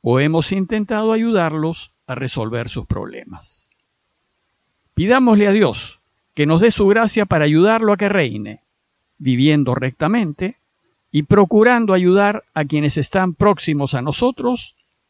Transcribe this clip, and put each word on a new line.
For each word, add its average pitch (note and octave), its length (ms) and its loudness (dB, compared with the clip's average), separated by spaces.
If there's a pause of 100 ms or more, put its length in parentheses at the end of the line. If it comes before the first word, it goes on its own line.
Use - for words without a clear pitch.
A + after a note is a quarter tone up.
¿O B2 200 2
hemos D#3 320 0
intentado G#3+ 600 -2
ayudarlos E3 800 -2 (140)
a C3 80 -8
resolver A#2+ 540 -6
sus - 180 -10
problemas? - 840 -10 (1200)
Pidámosle G#3+ 540 2
a F#3+ 40 2
Dios F#3+ 480 -2 (340)
que D3 120 0
nos D#3+ 140 2
dé A3+ 100 4
su G#3 160 0
gracia G#3+ 400 0
para D#3 180 0
ayudarlo G3+ 480 2
a G3+ 40 2
que G3+ 120 -2
reine, A2+ 520 -4 (580)
viviendo C3 560 2
rectamente D#3+ 840 -4 (540)
y D3 140 -2
procurando G#3+ 680 4
ayudar G3 500 2 (100)
a D#3 100 -2
quienes D3 320 0
están F3+ 380 -2
próximos D3+ 600 0
a B2 80 -2
nosotros B3 760 -4 (340)